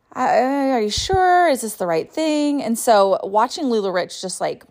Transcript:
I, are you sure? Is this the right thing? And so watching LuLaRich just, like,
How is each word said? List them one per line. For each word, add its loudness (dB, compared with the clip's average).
I, 0
are 0
you -2
sure? 2
Is 0
this -8
the -6
right -2
thing? -2
And -4
so 4
watching -2
LuLaRich -2
just, -10
like, -6